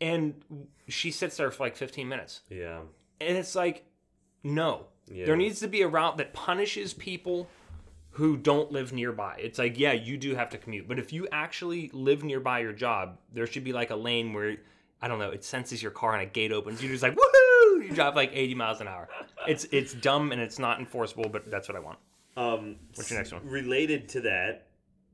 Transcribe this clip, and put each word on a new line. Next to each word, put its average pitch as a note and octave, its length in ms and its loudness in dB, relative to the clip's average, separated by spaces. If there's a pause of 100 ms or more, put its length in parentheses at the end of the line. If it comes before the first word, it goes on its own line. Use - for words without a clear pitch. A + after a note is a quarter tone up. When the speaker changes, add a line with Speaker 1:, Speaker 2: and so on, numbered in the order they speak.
Speaker 1:
And D#3+ 340 0 (540)
she - 220 -4
sits - 260 -4
there C#3 140 0
for, - 140 -4
like, A#2 120 -4
fifteen C3 320 -8
minutes. B2+ 400 -10
Speaker 2:
Yeah. E2+ 320 -10 (400)
Speaker 1:
And F3 180 0
it's F#3 160 -6
like, F3 300 0 (600)
no. D3 420 0 (240)
Speaker 2:
Yeah. F#2 160 -8
Speaker 1:
There D#3 100 6
needs G3+ 240 0
to G#3+ 80 -4
be G3+ 140 0
a F3 60 6
route D#3+ 300 2
that - 160 -4
punishes G3+ 600 -2
people F3+ 540 -6 (640)
who D3+ 260 4
don't D3 340 2
live C3 220 -6
nearby. A2+ 480 -4
It's A2+ 180 -6
like, A#2+ 200 0
yeah, C#3 140 4
you A#2+ 240 -2
do C3+ 180 -4
have B2 160 -2
to - 80 -10
commute. G#2 280 -10
But B2 120 -4
if B2 140 -8
you E3+ 200 -6
actually E3+ 600 -6
live C#3 320 2
nearby C3 360 0
your A2+ 120 -4
job, G#2 460 -2 (140)
there A#2 140 -2
should C3 180 -8
be, B2+ 80 -4
like, A#2+ 180 -2
a A2+ 60 -4
lane A#2 360 -2
where, G#2 260 -4 (440)
I A#2 60 -4
don't A#2 100 -2
know, G2+ 120 -4
it - 140 -10
senses B2 380 -8
your A2 100 -6
car A2+ 220 0
and G2+ 80 0
a F#2+ 40 -4
gate A2 260 0
opens. G#2+ 300 -4
You're C3 100 -4
just B2+ 100 -2
like, B2+ 140 2
"Woohoo!" A#4+ 720 10
You - 60 -6
drive, C#3+ 220 4
like, C3+ 180 4
eighty C3 200 0
miles A2+ 260 -2
an G#2 80 -8
hour. F2+ 200 -12 (380)
It's, D3+ 240 0
it's C3 240 0
dumb C#3 380 2
and B2 80 -4
it's A2+ 180 -6
not A#2+ 220 0
enforceable, A2+ 500 -4
but G#2 200 -8
that's G2 180 -6
what G2 80 -8
I F2+ 40 -8
want. D#2 180 -14 (380)
Speaker 2:
Um, A2 400 -2 (180)
Speaker 1:
What's A#2 160 -8
your A2+ 100 -2
next F#2+ 120 -8
one? F2 100 -12
Speaker 2:
s-, C#3 60 -14
related C3+ 640 0
to C3 120 -4
that, G2 440 -2 (480)